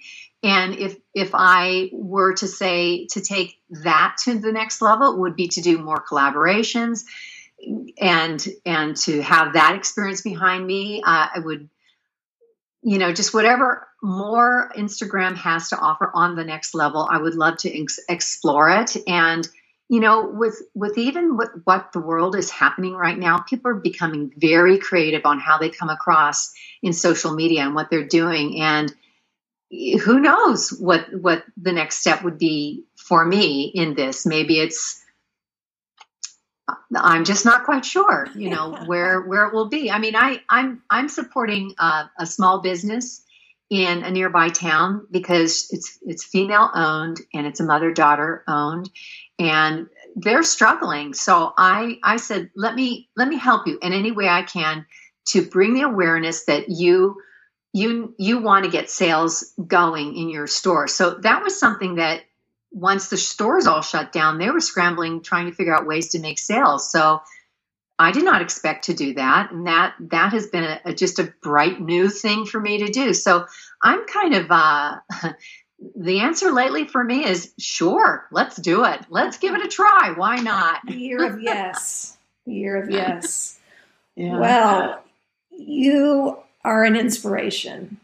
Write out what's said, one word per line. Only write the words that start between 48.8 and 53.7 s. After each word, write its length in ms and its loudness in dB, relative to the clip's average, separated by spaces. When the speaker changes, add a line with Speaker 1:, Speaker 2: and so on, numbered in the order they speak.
Speaker 1:
and 480 0
they're 280 2
struggling. 720 0
So 420 2
I, 460 2
I 140 2
said, 380 -6
"Let 200 -2
me, 420 -4
let 100 2
me 100 -2
help 280 2
you 160 -4